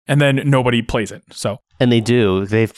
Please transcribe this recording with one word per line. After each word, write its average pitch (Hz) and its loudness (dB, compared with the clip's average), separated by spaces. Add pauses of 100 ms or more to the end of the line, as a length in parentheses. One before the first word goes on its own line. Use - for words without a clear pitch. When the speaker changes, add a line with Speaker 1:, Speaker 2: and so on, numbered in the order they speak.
Speaker 1:
and 143 0
then 139 2
nobody 123 0
plays 113 -4
it, 104 -20
so. 107 -8 (240)
Speaker 2:
And 123 4
they 117 4
do. 104 0
They've 110 0